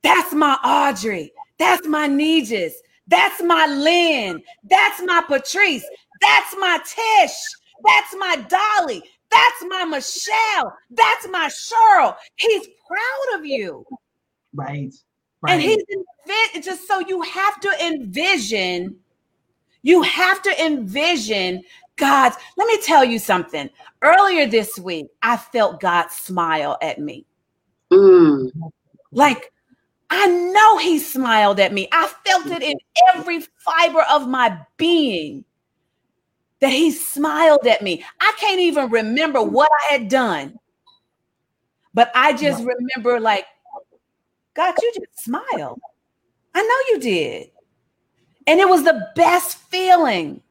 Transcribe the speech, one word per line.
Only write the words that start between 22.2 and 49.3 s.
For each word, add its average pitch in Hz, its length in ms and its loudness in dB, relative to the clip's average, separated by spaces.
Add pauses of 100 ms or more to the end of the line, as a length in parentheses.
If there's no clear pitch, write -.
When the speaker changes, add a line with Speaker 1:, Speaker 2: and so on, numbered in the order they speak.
Speaker 1:
let 415 100 0
me 453 160 2
tell 294 200 4
you 233 140 0
something. 170 500 -4 (360)
Earlier 349 420 4
this 214 320 -2
week, 175 300 -10 (160)
I 233 140 2
felt 190 420 -2
God 175 320 -2
smile 160 680 -4
at 156 200 -6
me. 147 260 -12 (680)
Speaker 3:
Mm. 165 600 6 (600)
Speaker 1:
Like, 254 400 0 (600)
I 392 160 2
know 370 500 4
he 320 220 0
smiled 220 600 2
at 196 140 2
me. 190 180 -4
I 330 140 2 (180)
felt 370 220 0
it 330 160 -6
in 294 160 -4 (380)
every 339 240 -6 (180)
fiber 330 460 0
of 277 240 2
my 247 320 -2 (180)
being 220 640 -2 (1160)
that 269 120 2
he 302 200 2
smiled 302 760 0
at 226 160 2
me. 180 240 -8 (140)
I 415 180 0
can't 381 240 -2
even 285 300 0
remember 240 500 -2
what 240 300 2 (180)
I 294 40 2
had 233 140 -4
done, 185 520 -4 (1400)
but 233 180 2
I 277 200 2
just 254 300 -2
Speaker 2:
Right. 247 140 -4
Speaker 1:
remember, 247 420 -4
like, 220 280 -2 (1080)
"God, 349 280 -2
you 480 120 -2
just - 300 -16
smiled. 240 560 -8 (760)
I 359 80 0
know 494 320 0
you 339 60 0
did." 156 520 -4 (960)
And 320 140 4
it 392 80 6
was 359 160 4
the 277 320 0
best 339 420 2